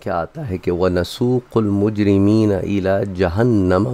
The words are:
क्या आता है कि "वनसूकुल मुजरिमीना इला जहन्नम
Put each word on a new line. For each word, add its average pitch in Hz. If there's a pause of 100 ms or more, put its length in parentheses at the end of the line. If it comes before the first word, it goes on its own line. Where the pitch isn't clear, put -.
क्या 95
आता 87
है 104
कि 87
"वनसूकुल 92
मुजरिमीना 101
इला 95
जहन्नम 95